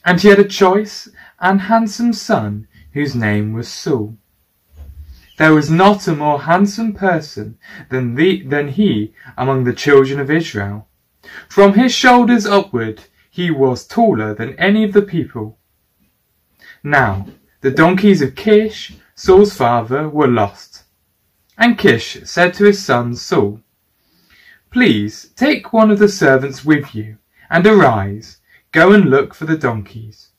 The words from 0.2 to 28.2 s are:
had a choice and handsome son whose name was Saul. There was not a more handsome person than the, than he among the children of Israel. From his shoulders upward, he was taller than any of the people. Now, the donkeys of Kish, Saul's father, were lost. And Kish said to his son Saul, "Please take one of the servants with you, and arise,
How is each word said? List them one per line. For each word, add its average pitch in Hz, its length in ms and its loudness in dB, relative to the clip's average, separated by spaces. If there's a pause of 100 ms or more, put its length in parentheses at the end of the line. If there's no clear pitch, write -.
had 202 100 6
a 202 40 6
choice 196 640 -2 (320)
and 190 220 0
handsome 226 500 -2
son 110 560 -6 (260)
whose 143 200 -6
name 107 400 -2
was 117 140 -10
Saul. 113 500 -6 (1200)
There 156 160 4
was 151 160 2
not 190 380 2
a 165 80 -2
more 147 260 -2
handsome 202 520 -2
person 156 640 -6 (320)
than 123 240 -6
the, 180 260 0
than 143 280 -6
he 127 440 -2 (240)
among 131 260 -2
the 120 120 -2
children 139 440 2
of 139 120 -6
Israel. 107 560 -6 (600)
From 196 280 4
his 247 180 2
shoulders 240 540 2
upward, 123 560 -4 (260)
he 175 220 -6
was 131 340 -2
taller 113 480 -2
than 113 240 -10
any 208 260 2
of 196 100 -4
the 202 100 4
people. 117 560 -10 (1200)
Now, 120 460 -2 (320)
the 135 100 -2
donkeys 180 540 2
of 127 100 -6
Kish, 214 600 0 (200)
Saul's 196 420 4
father, 120 540 -2
were 147 180 0
lost. - 540 -4 (760)
And 233 180 2
Kish 123 460 0
said 180 320 -2
to 202 100 0
his 196 180 2
son 120 300 -2
Saul, 107 480 -4 (1120)
"Please 117 640 -2
take - 360 -2
one 220 200 4
of 202 80 2
the 208 100 4
servants 135 560 -2
with 147 300 -2
you, 110 240 -12 (320)
and 175 160 2
arise, 113 680 0 (360)